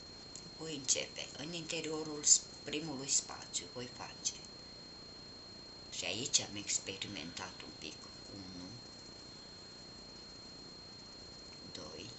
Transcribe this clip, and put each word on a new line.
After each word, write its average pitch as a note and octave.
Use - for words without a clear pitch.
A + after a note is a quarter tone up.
voi D#3+
începe -
în E3
interiorul D#3
s-, -
primului C#3+
spațiu, -
voi B2
face. -
Și -
aici G#2+
am G2
experimentat F#2+
un -
pic. D2+
Unu, F#2
doi, F#2